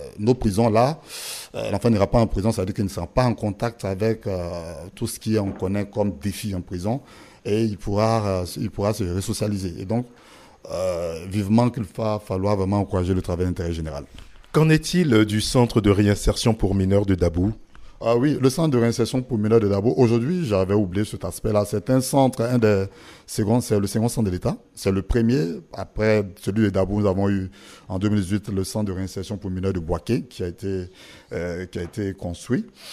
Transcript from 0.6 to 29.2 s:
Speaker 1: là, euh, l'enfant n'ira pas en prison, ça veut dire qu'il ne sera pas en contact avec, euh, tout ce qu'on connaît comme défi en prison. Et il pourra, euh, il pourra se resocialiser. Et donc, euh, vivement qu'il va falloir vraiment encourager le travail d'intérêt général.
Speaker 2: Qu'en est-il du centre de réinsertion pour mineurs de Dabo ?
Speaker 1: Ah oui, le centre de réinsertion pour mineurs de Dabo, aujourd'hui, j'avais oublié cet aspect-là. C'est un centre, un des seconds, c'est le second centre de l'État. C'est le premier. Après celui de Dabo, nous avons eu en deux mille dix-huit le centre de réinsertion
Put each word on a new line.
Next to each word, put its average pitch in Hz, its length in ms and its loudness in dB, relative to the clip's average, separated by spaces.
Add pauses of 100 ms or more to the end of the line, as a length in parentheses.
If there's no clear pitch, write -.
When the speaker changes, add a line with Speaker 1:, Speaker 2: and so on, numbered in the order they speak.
Speaker 1:
là, 123 320 2 (540)
euh, 107 160 -6
l'enfant 101 180 0
n'ira 101 180 4
pas 120 120 2
en 113 80 6
prison, 107 260 0
ça 104 100 -2
veut 92 40 -2
dire 101 80 -6
qu'il 104 100 -2
ne 95 60 -2
sera 85 160 -6
pas 127 180 0
en 117 100 2
contact 110 520 -6
avec, 107 400 -2
euh, 87 480 -6 (200)
tout 117 120 -6
ce - 120 -10
qu'on 107 340 -2
connaît 98 340 -2
comme 101 320 -4
défi 101 360 -6
en 90 60 -4
prison. 98 400 -4 (440)
Et 110 200 0
il 104 120 -2
pourra, 107 500 0
euh, 92 180 0 (120)
il 104 140 -4
pourra 101 240 -2
se 95 100 -4
resocialiser. 95 760 -4
Et 101 60 -10
donc, 113 220 -2 (640)
euh, 85 580 -4
vivement 107 400 2
qu'il 117 160 -4 (120)
va 107 280 -2
falloir 101 320 0
vraiment 98 220 0
encourager 95 340 0
le 92 80 2
travail 90 260 -2
d'intérêt 85 260 -4
général. 78 320 -8 (480)
Speaker 2:
Qu'en 156 180 4
est-il 156 540 4
du 104 160 0
centre 120 400 2
de 101 100 4
réinsertion 101 640 2
pour 98 200 0
mineurs 98 300 2
de 98 120 2
Dabo ? 87 340 0 (500)
Speaker 1:
Ah 117 160 2
oui, 135 240 2
le 131 100 6
centre 160 200 0
de 123 80 4
réinsertion 117 420 2
pour 127 160 -4
mineurs 107 240 4
de 104 80 2
Dabo, 101 280 2
aujourd'hui, 127 500 2
j'avais 95 280 2
oublié 104 300 0
cet 104 200 -8
aspect-là. 104 420 0
C'est 107 240 -4
un 131 100 4
centre, 131 420 2
un 123 160 0
des 104 260 4 (420)
seconds, 113 340 2
c'est 110 180 0
le 98 80 0
second 113 220 0
centre 113 180 0
de 92 40 0
l'État. 117 260 -2 (180)
C'est - 160 -2
le 95 120 0
premier. 123 580 0 (120)
Après 107 520 0 (160)
celui 107 240 0
de 101 60 4
Dabo, 98 300 0
nous 104 60 2
avons 98 220 2
eu 95 220 0 (380)
en 95 100 -4
deux 101 100 0
mille 104 140 2
dix-huit 98 260 -2
le 95 160 -2
centre 107 220 -4
de 98 60 -6
réinsertion 92 440 -8